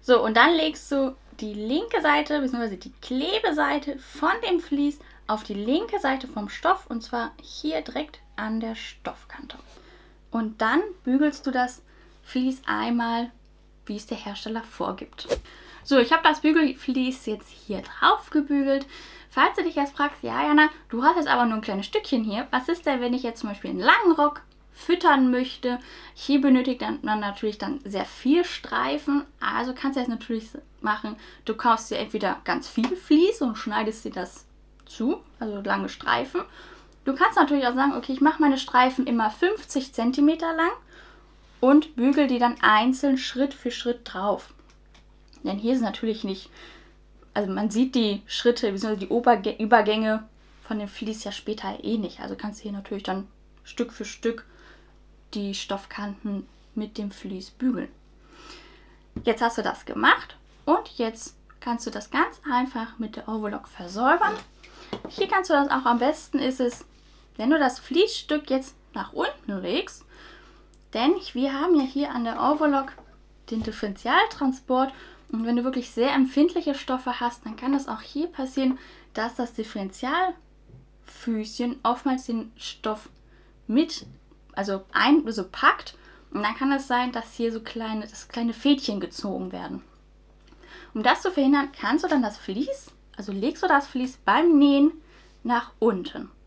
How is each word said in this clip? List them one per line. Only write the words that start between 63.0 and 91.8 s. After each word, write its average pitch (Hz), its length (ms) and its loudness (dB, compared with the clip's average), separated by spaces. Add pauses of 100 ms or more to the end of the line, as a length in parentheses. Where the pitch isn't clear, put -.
der 214 100 -12
Overlock 214 400 -6
versäubern. 262 680 2 (760)
Hier - 180 -2
kannst 381 220 0
du 330 40 6
das 285 160 4
auch, 269 160 -2
am 240 140 2
besten 277 400 0
ist 262 220 -2
es, 247 240 -2 (500)
wenn 220 140 -2
du 311 100 4
das 269 200 0
Vliesstück - 720 0
jetzt 262 280 -2 (160)
nach 196 180 -8
unten 262 500 -4
legst, 208 440 -4 (880)
denn 277 240 2
ich, - 180 -12
wir 269 180 0
haben 320 220 2
ja 277 80 6
hier 277 280 -2
an 247 120 -2
der 226 180 -4
Overlock 285 520 2 (580)
den 226 100 -2
Differentialtransport 262 1300 0 (400)
und 226 120 -2
wenn 240 120 0
du 240 80 -2
wirklich 262 240 -4
sehr 262 240 0
empfindliche 285 640 2
Stoffe 254 440 -4
hast, 240 260 -4
dann 220 120 -12
kann 262 160 -2
es 277 160 0
auch 220 120 -8
hier 311 260 -6
passieren, 262 520 -2 (340)
dass 233 220 -6
das 240 180 -6
Differentialfüßchen 240 2250 -6
oftmals 254 440 0
den 226 280 -6
Stoff - 540 -8 (580)
mit, 294 380 0 (480)
also 196 400 -4
ein-, 269 380 4
so 208 120 -4
packt - 540 -2 (340)
und 208 120 -4
dann 214 120 -2
kann 269 160 0
es 269 160 -2
sein, 247 240 0
dass 233 220 -10
hier 226 180 -2
so 226 80 -8
kleine, 220 480 -8
dass - 220 -20
kleine 233 240 -2
Fädchen 269 480 0
gezogen 185 500 -6
werden. 185 320 -12 (1080)
Um 214 100 -4
das 247 200 4
zu 370 80 0
verhindern, 285 460 4
kannst 269 280 0